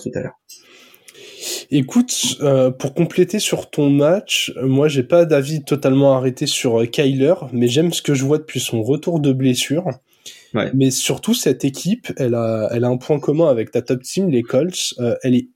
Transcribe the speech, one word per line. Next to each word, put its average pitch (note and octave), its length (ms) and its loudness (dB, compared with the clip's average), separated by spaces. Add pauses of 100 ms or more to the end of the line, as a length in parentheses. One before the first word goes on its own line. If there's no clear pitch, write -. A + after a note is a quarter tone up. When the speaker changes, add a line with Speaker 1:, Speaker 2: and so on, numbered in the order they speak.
Speaker 1:
tout - 100 -8
à - 60 -6
l'heure. - 200 -12 (1300)
Speaker 2:
Écoute, A#3 720 0
euh, C3 300 4
pour - 220 -8
compléter F3+ 460 0
sur - 300 -4
ton C#3+ 200 2
match, D3 720 2
moi C3+ 260 2
j'ai C#3 160 0
pas F3 220 4
d'avis D3+ 380 0
totalement C#3 520 4
arrêté C3 300 -2
sur, A2+ 360 0
euh, A#2+ 40 2
Kyler, C3+ 480 2 (180)
mais A#2+ 160 2
j'aime D#3 240 2
ce - 100 -6
que D3 120 0
je C3+ 100 0
vois C#3+ 140 2
depuis D3+ 220 -6
son A2+ 240 -4
retour D3+ 360 -2
de C#3 140 2
blessure. C3+ 560 -2 (640)
Speaker 1:
Ouais. - 200 -2
Speaker 2:
Mais C3+ 180 2
surtout D3 420 -4
cette - 320 -2
équipe, E3+ 520 -4
elle A#2+ 180 -2
a, A2+ 360 -2
elle A#2+ 120 -2
a A#2+ 40 2
un B2 100 0
point D3 220 -2
commun D3+ 300 2
avec A2+ 220 0
ta A#2+ 100 -2
top B2+ 220 -4
team, F#3+ 260 -2
les B2 140 0
Colts. C#3+ 560 -2
Euh, A#2+ 240 0
elle B2+ 120 2
est B2 200 -2